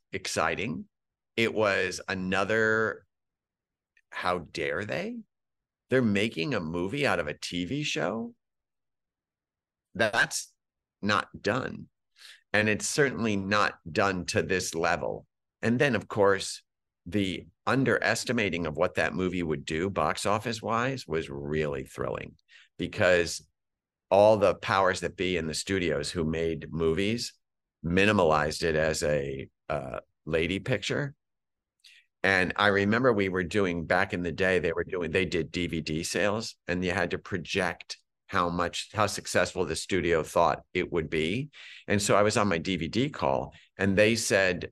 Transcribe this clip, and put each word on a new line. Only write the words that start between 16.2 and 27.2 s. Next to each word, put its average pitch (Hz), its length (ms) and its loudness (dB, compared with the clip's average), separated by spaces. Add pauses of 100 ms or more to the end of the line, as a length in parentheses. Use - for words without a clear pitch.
the 92 420 -2 (180)
underestimating 110 1000 0
of 76 100 -4
what 87 200 0
that 85 180 0
movie 90 300 -2
would 78 220 -4
do 82 240 -2
box 85 360 -2
office 110 360 -2
wise 120 460 -4
was 78 220 -4
really 71 540 -4
thrilling, 58 500 -8 (440)
because 87 680 2 (640)
all 104 260 8
the 95 180 4
powers 95 460 2
that 85 140 -4
be 90 220 -2
in 80 100 -4
the 78 60 -4
studios 78 580 -2
who 87 120 -2
made 82 480 -2
movies 85 640 -2 (520)